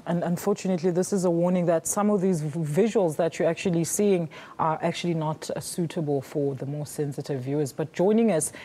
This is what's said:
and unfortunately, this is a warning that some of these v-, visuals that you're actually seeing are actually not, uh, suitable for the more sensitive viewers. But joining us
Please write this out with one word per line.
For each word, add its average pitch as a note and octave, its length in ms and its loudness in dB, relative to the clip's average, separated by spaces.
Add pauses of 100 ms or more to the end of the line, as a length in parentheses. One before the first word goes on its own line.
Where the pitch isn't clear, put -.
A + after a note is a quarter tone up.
and F3 180 0
unfortunately, F3+ 680 0
this F3+ 200 0
is F#3 140 2
a F3+ 60 4
warning F3 340 2
that E3 220 2
some G#3 240 2
of G#3 100 2
these F#3 200 2
v-, D3+ 420 0
visuals G3+ 340 2
that E3 220 0
you're E3 100 4
actually E3+ 340 0
seeing F#3 460 2 (300)
are D#3 240 2
actually E3+ 320 -2
not, D#3 400 -4
uh, - 40 -6
suitable D3 600 -2
for C#3 320 -2
the C3 140 -8
more D3 180 -6
sensitive C#3+ 560 -4
viewers. C#3 320 0
But D#3 200 -6
joining G#3+ 380 4
us D#3 200 0 (140)